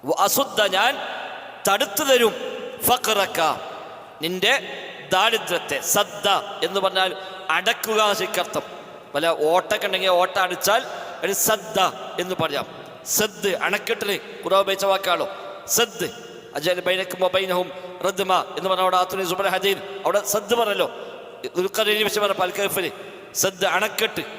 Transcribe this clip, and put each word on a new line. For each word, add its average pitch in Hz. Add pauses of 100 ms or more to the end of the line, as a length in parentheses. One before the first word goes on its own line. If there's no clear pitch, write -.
"വ 139
അസുദ്ദ", 214
ഞാൻ 208 (680)
തടുത്തു 208
തരും, 247 (480)
"ഫഖ്റക", 208 (840)
നിന്റെ 185 (320)
ദാരിദ്ര്യത്തെ. 185
സദ്ദ - (360)
എന്ന് 190
പറഞ്ഞാൽ 185 (340)
അടക്കുക 214
എന്ന 208
ശരിക്കർത്ഥം. 185 (520)
വല്ല 156
ഓട്ടൊക്കെ 180
ഉണ്ടെങ്കിൽ 185
ഓട്ട 185
അടിച്ചാൽ 190 (420)
ഒരു 190
സദ്ദ 196 (400)
എന്ന് 180
പറയാം. 143 (400)
സദ്, 190
അണക്കെട്ടിന് 202
ഖുർആൻ 190
ഉപയോഗിച്ച 196
വാക്കാണല്ലോ 185 (380)
സദ്. 220 (440)
"അജഅല 180
ബൈനക്കും 185
വ 185
ബൈനഹും 180 (320)
റദ്മ" 185 (140)
എന്ന് 185
പറഞ്ഞ 185
അവിടെ 185
ആത്തുനി 185
സുബ്ര 185
ഹദീൻ 190 (240)
അവിടെ 190
സദ് 208
പറഞ്ഞല്ലോ. 202 (680)
ദുൽഖർനൈനി 208
വെച്ച് 202
പറഞ്ഞ 190
അൽ 180
കഹ്ഫിൽ 185 (420)
സദ്, 190
അണക്കെട്ട്. 190 (160)